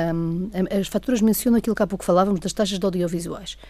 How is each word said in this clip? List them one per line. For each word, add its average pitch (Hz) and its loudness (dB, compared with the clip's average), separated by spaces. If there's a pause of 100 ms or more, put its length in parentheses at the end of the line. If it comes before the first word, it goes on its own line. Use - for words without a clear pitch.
(140)
hum, 165 -2 (200)
a-, 196 0
as 190 -2
faturas 226 0
mencionam 220 4
aquilo 220 0
que 220 0
há 202 2
pouco 185 -6
falávamos 190 4
das 180 -6
taxas 202 -2
de 175 -4
audiovisuais. 175 -4 (120)